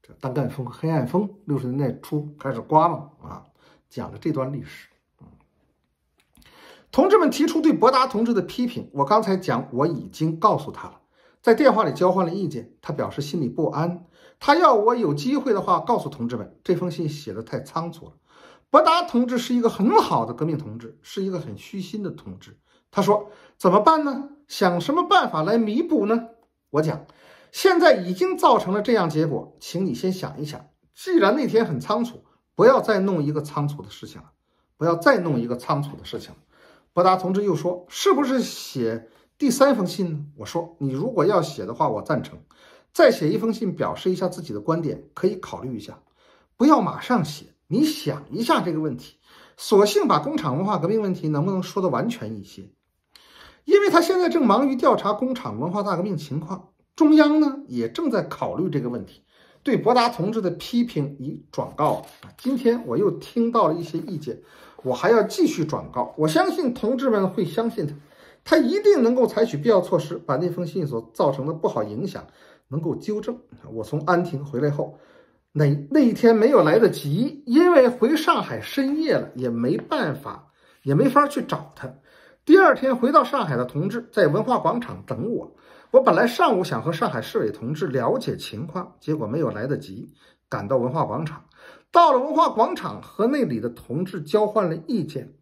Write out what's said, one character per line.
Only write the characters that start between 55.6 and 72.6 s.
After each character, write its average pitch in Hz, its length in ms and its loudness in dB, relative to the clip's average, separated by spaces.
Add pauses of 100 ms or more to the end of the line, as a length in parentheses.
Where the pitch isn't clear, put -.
化 202 120 -4
大 190 120 -2
革 170 60 -4
命 190 160 -4
情 147 220 -8
况， 160 300 -12 (260)
中 311 200 6
央 302 240 6
呢 277 280 0
也 117 200 -4
正 302 220 -4
在 185 140 0
考 95 320 -6
虑 180 120 -2
这 143 140 -2
个 120 80 -6
问 104 160 -8
题。” - 160 -20 (400)
对 240 160 0
博 240 160 2
达 233 160 4
同 190 220 -4
志 226 100 -2
的 180 100 -2
批 233 320 -4
评 147 360 -4
已 - 320 -10
转 - 240 -6
告。 143 300 -2 (320)
今 254 200 -4
天 233 300 0
我 120 100 -2
又 202 140 2
听 233 400 -2
到 214 160 4
了 156 60 2
一 170 100 -4
些 165 140 -8
意 175 200 -8
见， 120 240 -10 (420)
我 127 120 -2
还 190 160 2
要 226 120 6
继 311 220 0
续 160 200 -2
转 - 260 -8
告。 - 260 -6
我 151 80 2
相 349 240 2
信 277 240 -2
同 240 240 -2
志 269 120 0
们 196 200 2
会 190 140 -2
相 226 260 -2
信 160 160 -6
他， 143 80 -8 (520)
他 320 120 4
一 311 220 2
定 403 240 4
能 233 100 2
够 247 140 4
采 220 160 0
取 - 140 -2
必 233 100 -2
要 202 140 6
措 180 180 0
施， - 160 -6
把 139 220 -4
那 170 120 -2
封 170 160 -6
信 156 220 -6
所 113 260 -8
造 151 160 0
成 139 160 -4
的 156 60 -4
不 160 160 -4
好 113 160 -2
影 110 240 -8
响 - 180 -12 (440)